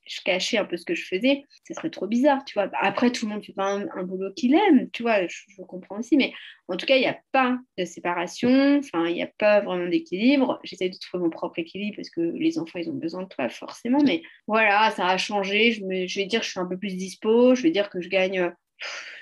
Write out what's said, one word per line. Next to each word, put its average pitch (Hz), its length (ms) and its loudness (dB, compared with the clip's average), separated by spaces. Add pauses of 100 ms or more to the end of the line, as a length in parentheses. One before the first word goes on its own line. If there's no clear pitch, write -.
je - 180 -12
cachais 185 320 0
un 196 80 2
peu - 120 -8
ce - 80 -8
que 180 100 -2
je 165 100 -6
faisais, 262 380 0 (240)
ce - 80 -12
serait - 160 -6
trop - 160 -8
bizarre, 262 380 2
tu - 100 -14
vois. 196 160 -2 (100)
Après, 196 300 2
tout 240 160 -4
le 208 60 -4
monde 208 120 -8
fait 226 100 -18
pas 196 100 -2
un, 202 240 -2
un 196 160 -8
boulot 190 320 -8
qu'il 254 180 2
aime, 311 380 6
tu - 100 -10
vois, 214 240 2
je, - 220 -10
je 190 140 -20
comprends 185 360 -14
aussi, 240 180 2
mais 214 160 4 (360)
en 180 80 -4
tout - 100 -6
cas, 269 80 6
il 262 60 6
n'y 190 80 2
a 139 100 -4 (140)
pas 254 260 4 (180)
de 180 80 -2
séparation, 240 920 2
enfin, 170 300 -2
il 170 60 0
n'y 170 100 -4
a - 120 -8
pas 208 260 4
vraiment 180 260 -2
d'équilibre. 220 760 2
J'essaie 185 280 -6
de 190 60 -16
trouver - 280 -6
mon 165 60 2
propre 165 280 -8
équilibre 202 380 -8
parce - 120 -12
que - 120 -8
les 165 400 0
enfants, 170 180 -8
ils 170 100 -6
ont 165 60 -6
besoin 180 300 -6
de 190 60 -14
toi, 247 180 -4
forcément, - 560 -4
mais 175 180 2 (240)
voilà, 214 460 4
ça 190 160 -2
a 190 80 2
changé. 208 560 0
Je 214 120 -6
me, 185 220 -4
je 185 140 -6
vais 196 60 -2
dire, 226 180 -2
je - 60 -6
suis 190 100 -6
un 185 60 -2
peu 180 120 -6
plus 196 160 -6
dispo, 220 600 4
je 254 60 -2
vais 320 100 4
dire 302 180 0
que 180 100 -8
je 170 80 -8
gagne, 185 440 0 (260)
pff, - 280 -12 (160)